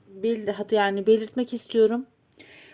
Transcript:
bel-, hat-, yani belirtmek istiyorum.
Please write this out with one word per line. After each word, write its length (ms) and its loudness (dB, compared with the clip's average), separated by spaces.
bel-, 400 -6
hat-, 240 -6
yani 360 0
belirtmek 460 0
istiyorum. 520 0